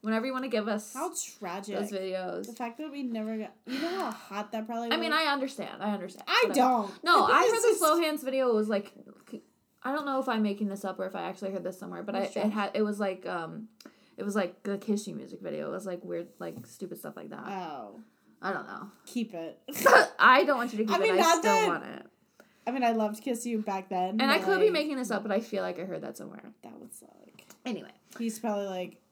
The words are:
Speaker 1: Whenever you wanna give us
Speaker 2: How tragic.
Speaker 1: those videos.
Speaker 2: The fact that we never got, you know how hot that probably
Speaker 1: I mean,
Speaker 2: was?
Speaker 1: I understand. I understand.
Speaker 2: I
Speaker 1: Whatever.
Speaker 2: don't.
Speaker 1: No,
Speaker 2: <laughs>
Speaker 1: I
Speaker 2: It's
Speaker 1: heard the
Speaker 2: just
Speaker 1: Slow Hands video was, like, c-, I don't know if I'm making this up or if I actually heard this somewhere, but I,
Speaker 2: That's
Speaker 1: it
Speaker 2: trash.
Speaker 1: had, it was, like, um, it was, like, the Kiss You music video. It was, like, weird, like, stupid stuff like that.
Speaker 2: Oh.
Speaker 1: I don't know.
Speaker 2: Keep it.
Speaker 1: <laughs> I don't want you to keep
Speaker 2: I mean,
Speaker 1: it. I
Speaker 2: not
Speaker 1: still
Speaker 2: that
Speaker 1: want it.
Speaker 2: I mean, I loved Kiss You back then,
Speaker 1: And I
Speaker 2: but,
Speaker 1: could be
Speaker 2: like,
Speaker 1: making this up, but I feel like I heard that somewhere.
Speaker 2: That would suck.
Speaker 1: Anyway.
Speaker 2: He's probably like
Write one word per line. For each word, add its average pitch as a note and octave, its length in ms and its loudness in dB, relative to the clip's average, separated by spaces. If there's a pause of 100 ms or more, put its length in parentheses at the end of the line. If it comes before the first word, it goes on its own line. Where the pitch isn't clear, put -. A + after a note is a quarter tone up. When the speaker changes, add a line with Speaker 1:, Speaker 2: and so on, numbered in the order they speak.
Speaker 1:
Whenever A3 240 0
you C4 60 -2
wanna B3+ 160 -4
give G#3+ 200 0
us G#3+ 260 -4
Speaker 2:
How E4+ 180 -4 (260)
tragic. G3 400 -8
Speaker 1:
those G3+ 140 -4
videos. F#3 540 -6
Speaker 2:
The A#3 80 -14
fact A#3 240 -8
that D4+ 120 -8
we C#4+ 140 -8
never A3 320 -4
got, G#3+ 160 -8 (140)
you C4 140 -6
know E4 80 -2 (100)
how C#4+ 140 -2
hot G#3 400 -8
that A3 140 -4
probably A#3 260 -4
Speaker 1:
I D#4 40 2
mean, E4 140 -2
Speaker 2:
was? D#4 100 2
Speaker 1:
I D4+ 120 2
understand. C4+ 500 -4
I G#3 100 0
understand. F#3 360 -8
Speaker 2:
I A4+ 200 4
Speaker 1:
Whatever. - 60 0 (140)
Speaker 2:
don't. A3 360 0
Speaker 1:
No, E4+ 200 8
Speaker 2:
<laughs> - 60 4
Speaker 1:
I E4 120 6
Speaker 2:
It's A4+ 100 6
Speaker 1:
heard A4+ 100 4
the A#4 60 6
Speaker 2:
just G4+ 120 6
Speaker 1:
Slow D#4+ 200 6
Hands D#4 220 0
video C4 320 2
was, G#3+ 140 2
like, G3+ 240 -2 (380)
c-, - 120 -14 (400)
I C4 100 -4
don't D4 140 -2
know C4+ 140 0
if C4 80 0
I'm A3 140 4
making G#3 260 2
this G3 160 -6
up F#3+ 160 -4
or F#3 60 -2
if F#3+ 80 -8
I F3+ 80 -6
actually F#3+ 300 -6
heard F#3 120 -4
this F3+ 140 -6
somewhere, F3 260 -10
but G#3 120 -6
I, - 40 0
Speaker 2:
That's - 160 -2
Speaker 1:
it G#3+ 60 -2
Speaker 2:
trash. G#3+ 100 2
Speaker 1:
had, G3+ 220 0
it G#3+ 80 2
was, G#3 160 0
like, F#3+ 280 -2
um, E3+ 420 -8 (480)
it - 80 -8
was, G3+ 100 -2
like, F#3 300 -2
the G3+ 120 -2
Kiss G3+ 300 -2
You F3 80 -8
music D3 260 -12
video. D3+ 280 -6
It C#3+ 40 -6
was, D#3 140 -8
like, F3+ 180 -8
weird, F3 240 -6 (120)
like, E3+ 260 -12
stupid - 320 -12
stuff - 180 -12
like - 140 -14
that. - 160 -12
Speaker 2:
Oh. D#3 540 -10 (420)
Speaker 1:
I F#3+ 100 -4
don't D#3 140 -6
know. G3+ 240 -12 (160)
Speaker 2:
Keep A3+ 280 -4
it. E3 340 -10
Speaker 1:
<laughs> - 500 6
I A#3 260 10
don't C4+ 120 4
want A#3+ 160 -2
you G#3+ 60 -4
to A3+ 60 2
keep G#3+ 120 2
Speaker 2:
I - 20 2
mean, A4 160 4
Speaker 1:
it. - 40 4
I - 40 6
Speaker 2:
not E4+ 160 6
Speaker 1:
still A4 160 4
Speaker 2:
that A4 140 4
Speaker 1:
want - 160 -2
it. - 220 -14 (600)
Speaker 2:
I A#3 60 -2
mean, C4 100 0
I A#3 80 6
loved A3 320 0
Kiss A#3+ 240 -4
You A#3 160 -2
back F#3+ 260 -4
then, F#3 320 0
Speaker 1:
And C4+ 120 6
I D#4+ 60 6
Speaker 2:
but, F#4 80 0
Speaker 1:
could F#4+ 140 4
be G#4+ 60 6
Speaker 2:
like, G#4+ 60 6
Speaker 1:
making D4+ 240 0
this B3 160 -4
up, G#3 100 -2
but G#3+ 80 -4
I A3+ 100 2
feel G3+ 220 -4
like F3+ 160 -4
I E3+ 60 -8
heard F3 180 -8
that - 140 -10
somewhere. - 360 -14 (120)
Speaker 2:
That - 160 -18
would - 120 -18
suck. - 160 -20 (560)
Speaker 1:
Anyway. A3+ 260 -8 (280)
Speaker 2:
He's A3+ 220 -2
probably G3+ 260 -2
like F#3 340 -6 (120)